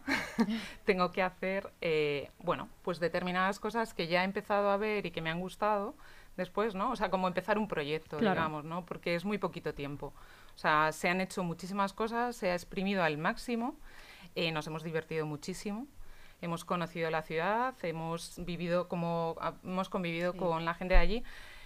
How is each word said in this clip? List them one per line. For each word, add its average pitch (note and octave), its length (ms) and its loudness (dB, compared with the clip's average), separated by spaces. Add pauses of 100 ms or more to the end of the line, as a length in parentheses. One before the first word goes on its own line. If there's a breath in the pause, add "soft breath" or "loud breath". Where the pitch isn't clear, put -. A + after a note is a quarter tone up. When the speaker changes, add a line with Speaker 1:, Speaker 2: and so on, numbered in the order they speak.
Speaker 1:
<laughs> A3+ 800 -2
tengo F3+ 260 4
que G3 120 0
hacer, F#3+ 480 -2 (100)
eh, D3+ 480 2 (100)
bueno, E3 300 -2 (140)
pues E3+ 160 -2
determinadas F3+ 600 0
cosas A3+ 340 -2
que E3+ 140 -2
ya F3+ 140 4
he F#3 40 2
empezado G3+ 440 2
a G3+ 80 4
ver G#3 280 0
y E3+ 60 -6
que D#3+ 100 -6
me D#3+ 80 -2
han E3+ 120 -2
gustado G#3 520 0 (440 soft breath)
después, G3 360 0
¿no? G3+ 180 0
O A3+ 40 -2
sea, F#3+ 160 0
como F#3 160 2
empezar F3+ 320 2
un G#3+ 80 2
proyecto, D#3 500 -2
Speaker 2:
Claro. F#3+ 220 4
Speaker 1:
digamos, D#3 240 0
¿no? E3+ 220 -6
Porque E3+ 300 -2
es E3+ 100 -2
muy G#3 120 0
poquito E3 360 -2
tiempo. C#3 400 -8 (420 soft breath)
O - 20 -20
sea, D#3 360 4
se - 160 0
han F3+ 120 4
hecho F#3 220 -2
muchísimas F#3+ 500 -2
cosas, A#3 440 0
se F#3+ 120 0
ha F3+ 60 4
exprimido F#3+ 480 0
al D3+ 140 4
máximo, A#3 580 0 (600 loud breath)
eh, E3 180 2
nos D3+ 140 -2
hemos D#3+ 160 -6
divertido D#3+ 420 -2
muchísimo, F#3+ 600 -6 (580 soft breath)
hemos E3+ 220 -4
conocido E3 440 -2
la D#3+ 140 0
ciudad, G#3 500 0 (100)
hemos E3 540 -4
vivido F3 500 0
como, E3+ 520 0
a-, E3 140 -2 (100)
hemos F#3 260 -2
convivido F3 440 0
Speaker 3:
Sí. F#3 60 -10
Speaker 1:
con E3 260 0
la E3+ 80 0
gente F#3 220 -2
de F3 40 12
allí, G3 240 8 (420 loud breath)